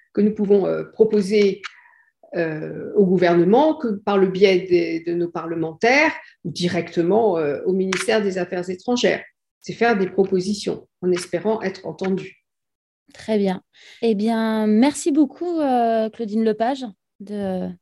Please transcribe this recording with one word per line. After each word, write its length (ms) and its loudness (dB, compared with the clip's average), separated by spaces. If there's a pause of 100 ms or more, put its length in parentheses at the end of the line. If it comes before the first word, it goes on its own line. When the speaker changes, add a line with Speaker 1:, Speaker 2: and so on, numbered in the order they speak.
(140)
Speaker 1:
que 80 0
nous 120 4
pouvons, 320 2
euh, 200 -2
proposer, 760 2 (760)
euh, 600 -6
au 100 6
gouvernement, 720 4
que 140 -6
par 280 -2
le 100 4
biais 320 4
des, 420 0
de 120 -6
nos 160 -2
parlementaires, 840 0 (300)
ou 80 -6
directement, 840 0
euh, 280 -2
au 80 0
ministère 480 0
des 160 -4
Affaires 320 -6
étrangères. 540 -2 (380)
C'est 120 -12
faire 240 2
des 120 -2
propositions, 800 -2 (140)
en 100 0
espérant 500 -2
être 240 -8
entendus. 580 -6 (680)
Speaker 2:
Très 240 -4
bien. 240 -2 (400)
Eh 140 2
bien, 520 0
merci 440 2
beaucoup, 480 0
euh, 500 0
Claudine 340 -4
Lepage, 420 -2 (360)
de 480 -6 (120)